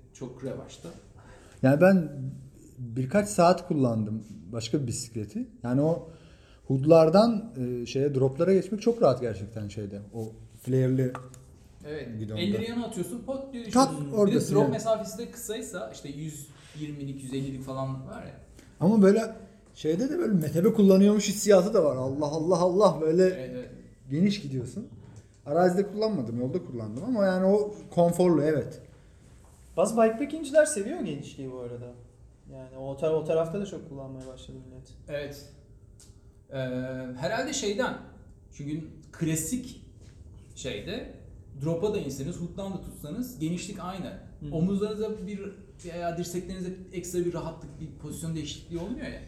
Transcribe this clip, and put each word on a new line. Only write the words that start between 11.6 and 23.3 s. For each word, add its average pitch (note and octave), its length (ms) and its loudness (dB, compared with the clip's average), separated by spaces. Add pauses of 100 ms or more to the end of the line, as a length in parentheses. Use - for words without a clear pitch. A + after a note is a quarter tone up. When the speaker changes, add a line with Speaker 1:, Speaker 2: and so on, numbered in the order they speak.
Speaker 1:
Evet. B2 320 -10
Speaker 2:
gidonda. G#2+ 220 -6
Speaker 1:
Elleri G3+ 300 -2
yana A#3 160 -4
atıyorsun, - 400 -8
pot C4+ 260 -8
diye A#3 180 -10
Speaker 2:
Tak, B3+ 200 4
Speaker 1:
düşüyorsun. D3 160 -6
Bir - 60 -8
de A3 40 -4
Speaker 2:
oradasın G#3 380 4
Speaker 1:
drop G#3 80 6
Speaker 2:
yani. C4+ 100 2
Speaker 1:
mesafesi A3 460 -2
de A#3 120 -10
kısaysa, A3 640 -10
işte - 140 -14
yüz D3 400 -10 (320)
yirmilik, C#3+ 420 -10
yüz B2+ 120 -10
ellilik C3+ 280 -6
falan C3+ 460 -6
var G3+ 140 -12
ya. - 120 -14 (460)
Speaker 2:
Ama G#3 220 6
böyle G#3+ 320 6 (400)
şeyde F3 360 0
de E4+ 80 -2
böyle C#4 140 0
metebe E3 400 4
kullanıyormuş G3+ 560 8
hissiyatı G3+ 460 6
da F3+ 100 6
var. C3 120 2
Allah C3+ 300 -2
Allah D#3+ 320 2
Allah, F3+ 420 6
böyle D#3+ 240 4
Speaker 1:
Evet, B2+ 300 0